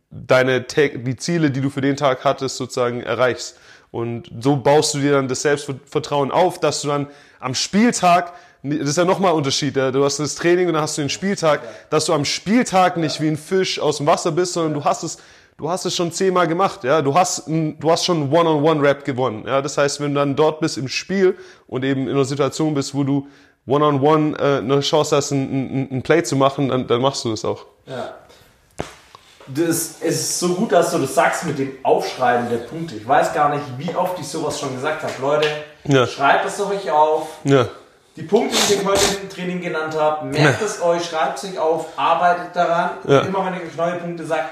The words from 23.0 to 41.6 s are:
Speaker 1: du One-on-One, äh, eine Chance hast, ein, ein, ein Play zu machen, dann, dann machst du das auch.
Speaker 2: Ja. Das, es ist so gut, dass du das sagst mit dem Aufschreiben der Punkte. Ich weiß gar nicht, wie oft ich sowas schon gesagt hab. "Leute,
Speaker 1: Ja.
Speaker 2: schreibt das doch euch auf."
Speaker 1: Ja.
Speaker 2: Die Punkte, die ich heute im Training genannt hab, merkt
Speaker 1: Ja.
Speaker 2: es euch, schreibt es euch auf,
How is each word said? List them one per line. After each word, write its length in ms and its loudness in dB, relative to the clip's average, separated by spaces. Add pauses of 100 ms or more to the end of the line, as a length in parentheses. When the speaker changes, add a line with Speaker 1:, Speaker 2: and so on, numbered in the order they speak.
Speaker 1:
du 240 0 (400)
One-on-One, 680 4
äh, 220 2
eine 220 2
Chance 340 2
hast, 160 0
ein, 120 0 (400)
ein, 40 -6 (100)
ein 40 -4
Play 220 2
zu 120 -2
machen, 340 2
dann, 180 -2
dann 140 2
machst 240 -2
du 60 -2
das 140 -6
auch. 200 -4 (200)
Speaker 2:
Ja. 280 -10 (1400)
Das, 520 -2
es 0 -
ist 380 -2
so 160 0
gut, 180 0
dass 180 4
du 80 0
das 160 -2
sagst 300 2
mit 120 -4
dem 140 -4 (120)
Aufschreiben 680 0
der 80 -2
Punkte. 380 -10
Ich 120 -12
weiß 260 2
gar 160 2
nicht, 140 -4 (140)
wie 180 -6
oft 240 -2
ich 80 -10
sowas 320 -6
schon 160 -6
gesagt 280 -4
hab. 180 -8
"Leute, 260 2 (380)
Speaker 1:
Ja. 200 6
Speaker 2:
schreibt 400 2
das 120 -6
doch 120 -2
euch 220 -4
auf." 360 4 (180)
Speaker 1:
Ja. 200 4 (520)
Speaker 2:
Die 60 -14
Punkte, 340 2 (100)
die 60 4
ich 120 0
heute 140 2 (220)
im 80 -12
Training 320 -6
genannt 360 -6
hab, 280 0
merkt 340 2
Speaker 1:
Ja. 60 -2
Speaker 2:
es 160 -6
euch, 240 2
schreibt 320 -2
es 80 -12
euch 140 -8
auf, 260 0 (120)